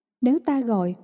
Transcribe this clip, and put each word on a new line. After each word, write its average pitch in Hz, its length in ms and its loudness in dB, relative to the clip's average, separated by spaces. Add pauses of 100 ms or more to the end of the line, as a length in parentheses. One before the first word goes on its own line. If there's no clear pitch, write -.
(200)
Nếu 262 180 2
ta 277 220 -2
gọi 190 440 -2